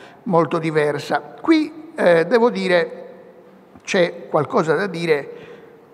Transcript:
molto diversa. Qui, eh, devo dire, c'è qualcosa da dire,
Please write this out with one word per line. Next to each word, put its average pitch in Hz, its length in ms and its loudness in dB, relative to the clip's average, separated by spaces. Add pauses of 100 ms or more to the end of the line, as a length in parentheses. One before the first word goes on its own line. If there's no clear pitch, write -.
(240)
molto 170 340 2
diversa. 151 640 -2
Qui, - 760 -2
eh, 170 300 4
devo 233 240 4
dire, 185 480 0 (840)
c'è - 460 -2
qualcosa 156 460 0
da 190 100 -2
dire, 165 440 -2 (640)